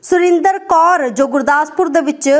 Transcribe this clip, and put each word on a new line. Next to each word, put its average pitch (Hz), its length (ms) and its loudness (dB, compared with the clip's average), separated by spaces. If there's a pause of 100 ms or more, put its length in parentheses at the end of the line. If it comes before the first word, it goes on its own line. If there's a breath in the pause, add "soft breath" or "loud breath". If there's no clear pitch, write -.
ਸੁਰਿੰਦਰ 359 540 0
ਕੌਰ 339 520 0
ਜੋ 262 180 -2
ਗੁਰਦਾਸਪੁਰ 294 600 -2
ਦੇ 320 140 0
ਵਿੱਚ 285 280 -4 (100)